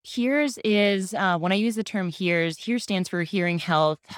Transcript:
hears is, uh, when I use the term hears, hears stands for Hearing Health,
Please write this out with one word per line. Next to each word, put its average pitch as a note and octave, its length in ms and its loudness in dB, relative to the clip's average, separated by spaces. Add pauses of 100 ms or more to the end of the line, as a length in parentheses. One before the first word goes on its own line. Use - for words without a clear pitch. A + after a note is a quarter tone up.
hears C4+ 560 0
is, G3+ 520 2
uh, F#3 220 2
when E3+ 140 0
I G3 40 2
use G#3+ 200 0
the A3 80 -4
term F#3+ 240 -2
hears, E3 500 0
hears A#3 260 -4
stands F#3 260 -2
for F3 140 -2
Hearing F3 360 0
Health, D#3 400 2 (180)